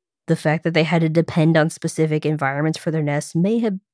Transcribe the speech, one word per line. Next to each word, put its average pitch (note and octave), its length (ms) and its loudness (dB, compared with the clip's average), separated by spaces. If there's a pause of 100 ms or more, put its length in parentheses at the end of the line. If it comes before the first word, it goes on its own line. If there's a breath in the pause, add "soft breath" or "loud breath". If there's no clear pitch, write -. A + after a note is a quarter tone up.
(260)
the E3 100 2
fact D#3+ 280 -2
that E3 100 -2
they D#3+ 100 4
had E3 180 0
to D#3+ 80 2
depend D#3+ 460 2
on D#3+ 140 4
specific D#3 560 -2
environments D3 540 -2
for - 120 -6
their D#3 120 -2
nests D3 320 -4
may G3 240 0
have G#3+ 180 -2 (160)